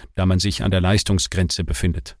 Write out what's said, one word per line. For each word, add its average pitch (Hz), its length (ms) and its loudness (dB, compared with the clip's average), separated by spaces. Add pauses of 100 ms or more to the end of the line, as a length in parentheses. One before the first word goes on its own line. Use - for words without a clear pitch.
(140)
da 92 100 0
man 92 140 4
sich 101 240 -2
an 101 80 0
der 92 100 2
Leistungsgrenze 92 840 0
befindet. - 580 -4